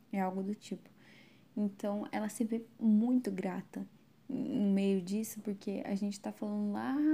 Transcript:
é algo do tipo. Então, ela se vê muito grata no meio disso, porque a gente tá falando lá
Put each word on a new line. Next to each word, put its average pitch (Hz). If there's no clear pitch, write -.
é 196
algo 185
do 196
tipo. -
Então, 208
ela 214
se 226
vê 226
muito 226
grata 190
no -
meio 196
disso, 208
porque 202
a 202
gente 202
tá 214
falando 208
lá 233